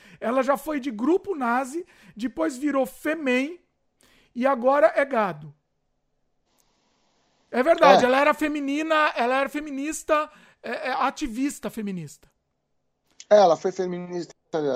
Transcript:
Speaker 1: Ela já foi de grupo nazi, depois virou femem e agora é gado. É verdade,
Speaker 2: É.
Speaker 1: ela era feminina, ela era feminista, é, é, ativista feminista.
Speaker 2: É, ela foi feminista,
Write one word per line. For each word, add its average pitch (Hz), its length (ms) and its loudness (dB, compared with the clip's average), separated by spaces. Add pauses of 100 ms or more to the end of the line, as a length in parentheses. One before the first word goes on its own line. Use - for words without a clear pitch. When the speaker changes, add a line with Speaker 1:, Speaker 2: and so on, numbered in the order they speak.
(200)
Speaker 1:
Ela 247 240 0
já 269 120 0
foi 302 240 -6
de 254 120 -6
grupo 320 420 -2
nazi, 269 500 -4 (320)
depois 262 420 -6
virou 277 280 0
femem 294 720 -4 (760)
e 240 100 0
agora 269 500 4
é 285 100 2
gado. 185 460 -4 (2000)
É 233 100 0
verdade, 294 420 8
Speaker 2:
É. 247 40 4
Speaker 1:
ela 262 120 2
era 294 140 4
feminina, 302 600 -2 (200)
ela 254 240 0
era 277 100 -2
feminista, 302 800 -4 (320)
é, 247 280 -8
é, 254 40 -4
ativista 262 760 -4
feminista. 190 580 -10 (1000)
Speaker 2:
É, 208 80 8
ela 180 180 6
foi 190 160 -2
feminista, 180 640 -8 (420)